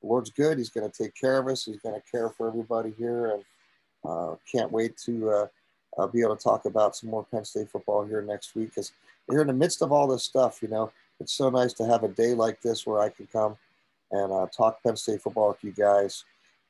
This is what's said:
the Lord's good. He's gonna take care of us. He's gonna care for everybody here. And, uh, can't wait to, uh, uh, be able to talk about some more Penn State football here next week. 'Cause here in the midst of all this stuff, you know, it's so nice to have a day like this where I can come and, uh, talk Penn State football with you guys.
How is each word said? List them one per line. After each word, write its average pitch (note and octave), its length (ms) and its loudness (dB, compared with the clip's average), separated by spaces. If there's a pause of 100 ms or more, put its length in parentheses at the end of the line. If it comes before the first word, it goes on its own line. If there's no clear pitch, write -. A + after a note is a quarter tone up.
the G2+ 60 -12
Lord's A2+ 220 0
good. D3+ 280 0
He's A2+ 120 -6
gonna G#2+ 200 -4
take - 260 -8
care C3+ 240 2
of C3 80 -2
us. C3 180 -2
He's G#2+ 140 -10
gonna G#2+ 320 -8
care A2+ 180 -2
for A2+ 180 -4
everybody A2+ 500 -4
here. A#2+ 300 -2
And, G#2 160 -2 (600)
uh, E2 300 -4 (160)
can't A2+ 200 0
wait A2+ 340 -2
to, A2+ 240 -2
uh, G#2 180 2 (500)
uh, G2 100 0
be A#2 140 0
able G#2+ 140 2
to - 80 -8
talk G#2+ 220 2
about G#2+ 300 2
some A2 140 -12
more A2 220 -4
Penn G#2+ 140 -4
State G#2+ 240 -6
football G#2 360 -2
here G#2+ 160 -4
next G#2 320 -8
week. A2 220 -6
'Cause - 160 -6 (380)
here D3 120 4
in D3 60 2
the C3+ 60 2
midst D#3+ 280 2
of C#3+ 100 0
all C#3+ 160 6
this B2+ 160 0
stuff, - 380 2
you A2 60 -4
know, A2 240 -2 (280)
it's - 140 -8
so C3+ 160 2
nice B2 240 2
to A2+ 120 -2
have A#2 180 4
a C#3 60 0
day A#2 240 2
like A2+ 280 0
this A2+ 240 -2
where G#2+ 140 0
I G#2 100 2
can - 180 -16
come G#2+ 300 -2 (540)
and, G2 200 0
uh, F#2 160 0
talk A2 360 0
Penn A2+ 140 0
State G#2 240 -4
football G#2 280 2
with - 140 -4
you G2+ 80 -8
guys. G2+ 540 2 (440)